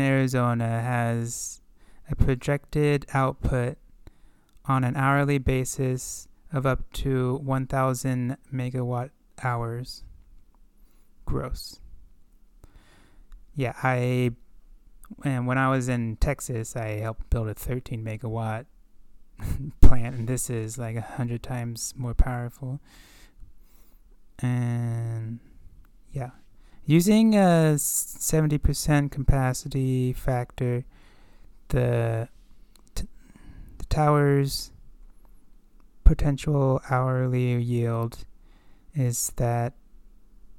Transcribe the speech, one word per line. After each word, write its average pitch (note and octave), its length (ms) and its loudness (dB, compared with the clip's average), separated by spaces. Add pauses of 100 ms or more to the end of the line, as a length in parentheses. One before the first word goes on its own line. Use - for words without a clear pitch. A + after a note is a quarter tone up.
Arizona B2 800 0
has A#2 800 -4 (480)
a D3 60 -4
projected C#3+ 960 0
output C3 640 -2 (880)
on C3 180 0
an B2 140 -2
hourly C#3 400 2
basis C3 880 -4 (240)
of C3 140 -2
up - 280 -2
to B2+ 500 -2
one C3 220 -2
thousand C3 720 -2 (180)
megawatt B2 580 -4 (300)
hours A#2+ 600 -6 (1200)
gross." - 540 -6 (1800)
Yeah, B2+ 260 -4
I, B2+ 500 0 (920)
and B2+ 240 -4
when B2+ 100 -2
I C3+ 120 2
was C3 180 0
in A#2 300 -4
Texas, B2 580 -4
I G#2+ 240 -6
helped A2 300 -8
build A2+ 180 0
a G#2+ 60 -6
thirteen B2 500 -8
megawatt A2 640 -6 (580)
<laughs> - 580 -2
plant, A#2+ 340 12
and A2+ 120 -6
this B2 220 -6
is, A2+ 280 -6
like, A#2 180 -8
a A2+ 60 -6
hundred A#2+ 400 -8
times A#2 560 -8
more A#2+ 160 -6
powerful. B2+ 640 0 (1600)
And, A#2 1000 -4 (720)
yeah. C3 200 -10 (540)
Using G#3+ 500 6
a E3+ 380 6
s-, - 460 -4
seventy D#3 380 0
percent C#3+ 540 2
capacity C3 1040 0
factor, B2 720 -4 (840)
the A#2 600 0 (640)
t-, - 120 -6 (720)
the - 60 -10
tower's C#3+ 840 2 (1300)
potential C#3 880 4
hourly B2+ 720 0
yield A#2 640 -2 (680)
is B2 440 -2
that A#2+ 360 -2 (840)